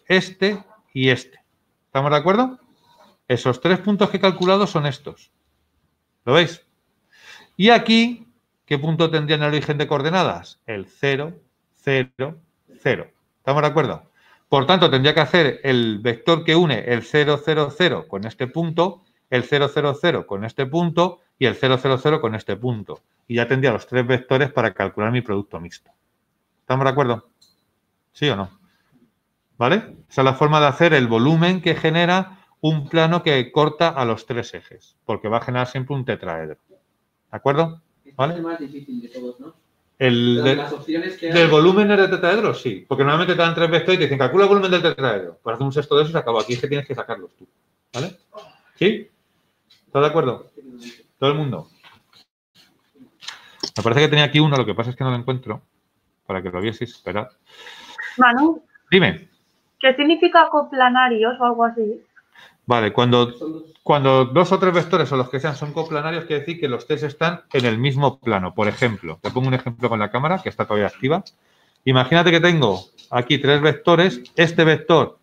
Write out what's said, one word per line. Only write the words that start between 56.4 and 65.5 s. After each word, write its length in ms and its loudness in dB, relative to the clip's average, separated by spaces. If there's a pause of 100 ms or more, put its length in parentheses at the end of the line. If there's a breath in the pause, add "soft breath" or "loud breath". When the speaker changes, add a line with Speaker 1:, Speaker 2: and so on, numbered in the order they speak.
Speaker 1:
que 80 -8
lo 100 -6
vieseis, 320 -6
esperad. 360 -8 (880 loud breath)
Speaker 3:
Manu, 440 2 (280)
Speaker 1:
Dime. 380 2 (520)
Speaker 3:
¿qué 140 4
significa 560 4
coplanarios 880 2
o 40 2
algo 200 0
así? 380 -4 (640 soft breath)
Speaker 1:
Vale, 260 2
cuando, 400 4
Speaker 2:
Son 200 -10
dos. 100 -14 (200)
Speaker 1:
cuando 440 4
dos 260 2
o 60 4
tres 160 2
vectores 360 0
o 60 -2
los 140 -2
que 100 -6
sean 160 -6